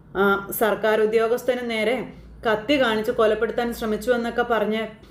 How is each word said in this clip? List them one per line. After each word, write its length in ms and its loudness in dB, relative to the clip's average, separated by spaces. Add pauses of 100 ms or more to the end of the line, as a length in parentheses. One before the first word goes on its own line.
(160)
ആ, 320 2 (100)
സർക്കാർ 420 2
ഉദ്യോഗസ്ഥന് 720 0
നേരെ 260 0 (440)
കത്തി 400 2
കാണിച്ച് 320 0
കൊലപ്പെടുത്താൻ 640 0
ശ്രമിച്ചു 380 -2
എന്നൊക്കെ 300 -2
പറഞ്ഞ് 400 0 (280)